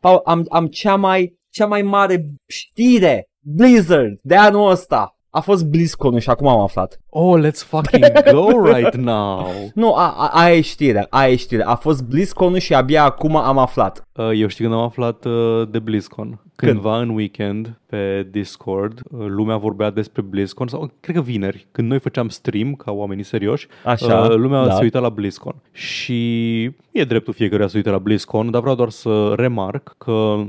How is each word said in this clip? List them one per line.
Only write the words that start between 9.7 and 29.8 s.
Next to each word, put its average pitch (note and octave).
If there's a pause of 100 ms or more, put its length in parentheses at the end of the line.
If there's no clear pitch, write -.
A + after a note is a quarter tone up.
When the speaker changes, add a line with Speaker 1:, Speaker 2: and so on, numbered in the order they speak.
Speaker 1:
Nu, A3
a, E3+
a, C#3+ (120)
aia F3
e E3
știrea, A#2+
aia C3+
e B2+
știrea. A2+
A A#2+
fost C#3
BlizzCon-ul F3+
și E3
abia D3
acum D#3
am C3+
aflat. B2
Speaker 2:
Uh, A2+
eu G#2+
știu G#2+
când A2+
am A#2
aflat, A#2
uh, A2+
de A2+
BlizzCon. A2 (280)
Speaker 1:
Când? -
Speaker 2:
Cândva G#2+
în A#2+
weekend, G#2+
pe G2
Discord, G2+ (100)
uh, A#2
lumea G#2+
vorbea G#2
despre G#2
BlizzCon, G2
sau C#3 (100)
cred -
că E3+
vineri, G2+
când A#2
noi C3
făceam A#2+
stream, A#2+
ca A#2+
oamenii G2+
serioși, A2 (180)
Speaker 1:
Așa, A#2 (100)
Speaker 2:
uh, A2+
lumea C3
Speaker 1:
da. G2+
Speaker 2:
se G2+
uita A#2+
la B2
BlizzCon. G#2 (180)
Și A#2 (280)
e F#3
dreptul A2+
fiecăruia G2+
să F2+
uite G#2
la G2
BlizzCon, G#2+
dar A#2
vreau C3
doar A#2+
să G#2+
remarc A2+